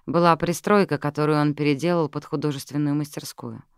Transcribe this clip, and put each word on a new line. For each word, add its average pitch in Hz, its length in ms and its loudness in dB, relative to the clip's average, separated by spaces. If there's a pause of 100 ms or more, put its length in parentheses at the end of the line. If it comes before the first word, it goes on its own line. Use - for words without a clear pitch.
была 170 300 4
пристройка, 170 600 2
которую 151 420 0
он 147 160 2
переделал 147 540 0
под 151 160 -8
художественную 143 720 -2
мастерскую. 139 640 -8 (160)